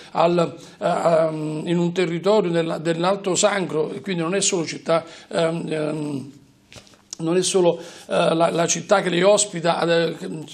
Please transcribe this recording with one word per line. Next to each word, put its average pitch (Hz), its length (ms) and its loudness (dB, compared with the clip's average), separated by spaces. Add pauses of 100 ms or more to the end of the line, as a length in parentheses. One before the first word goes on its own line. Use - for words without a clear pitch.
(120)
al, 170 440 2 (240)
eh, 202 80 -2
ehm, 156 800 0
in 175 120 2
un 175 140 2
territorio 185 580 2
della-, 165 300 -2
dell'Alto 175 560 -2
Sangro, 185 560 0
e 202 100 -10
quindi 175 220 -4
non 165 100 -2
è 196 80 0
solo 180 240 0
città, 156 400 -2 (220)
ehm, 170 420 -2
ehm, 147 640 -6 (880)
non 170 180 0
è 185 60 2
solo, 175 340 2
eh, - 560 -2
la, 165 160 2
la 170 160 2
città 185 380 2
che 180 80 -2
li 170 100 0
ospita 180 560 2
ad, 165 400 0 (360)